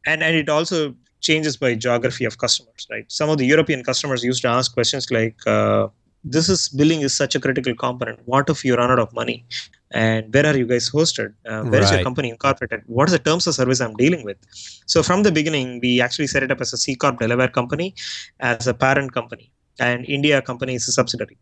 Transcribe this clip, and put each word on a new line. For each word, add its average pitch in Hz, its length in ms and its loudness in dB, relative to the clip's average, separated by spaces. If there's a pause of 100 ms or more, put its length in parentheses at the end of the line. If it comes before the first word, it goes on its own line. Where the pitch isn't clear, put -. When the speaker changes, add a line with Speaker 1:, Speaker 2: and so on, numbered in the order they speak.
Speaker 1:
And, 156 160 0
and 160 120 2
it 156 140 0
also 151 460 0 (260)
changes 156 360 0
by 123 180 0
geography 120 500 0
of 110 140 -6
customers, - 500 -4
right? 110 220 -12
Some 151 180 -2
of 156 80 2
the 131 80 0
European 147 380 2
customers 127 400 -2
used 123 180 -2
to 131 60 0
ask 123 260 0
questions 127 380 -2
like, 113 240 0 (100)
uh, 107 420 2 (360)
"This 160 260 0
is, 185 200 0
billing 151 320 2
is 139 140 -2
such 139 200 0
a 143 40 0
critical 131 360 -2
component. 123 500 -6
What 135 240 2
if 139 160 -2
you 123 100 4
run 123 140 2
out 127 100 4
of 110 140 0
money? 117 320 -6 (460)
And 110 420 0
where 143 140 4
are 147 100 2
you 127 80 2
guys 120 240 0
hosted? 143 440 0 (140)
Uh, 110 160 -6
where 123 180 4
is 98 80 4
your 95 80 4
Speaker 2:
Right. 92 60 0
Speaker 1:
company 127 260 -4
incorporated? 117 580 -2
What 127 220 2
are - 20 2
the 165 80 2
terms 170 280 0
of 156 80 -2
service 127 260 2
I'm 110 140 -6
dealing 139 280 2
with?" 101 140 -10 (500)
So 160 160 2
from 185 200 2
the 202 80 6
beginning, 147 500 -2
we 123 200 2
actually 123 260 -2
set 135 140 0
it 131 100 -2
up 131 100 -2
as 123 120 -6
a 117 40 -8
C 135 180 -2
Corp 131 240 0
Delaware 123 300 2
company, 147 440 -4 (460)
as 120 260 -2
a 123 80 0
parent 135 400 0
company, 117 380 -10 (280)
and 123 260 -2
India 139 360 2
company 127 340 -6
is 120 120 -4
a 123 40 -2
subsidiary. - 500 -4